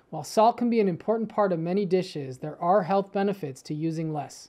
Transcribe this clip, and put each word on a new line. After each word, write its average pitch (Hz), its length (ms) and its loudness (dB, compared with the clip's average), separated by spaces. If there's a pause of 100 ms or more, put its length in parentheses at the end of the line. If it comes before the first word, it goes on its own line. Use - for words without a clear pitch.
(120)
While 156 120 -8
salt 226 320 4
can 240 140 0
be 233 100 2
an 202 80 4
important 220 400 -2
part 202 240 2
of 165 80 -2
many 185 260 0
dishes, 160 520 -2
there 151 260 -10
are 185 200 6
health 196 280 0
benefits 196 520 -2
to 156 100 -8
using 160 400 -2
less. - 360 -10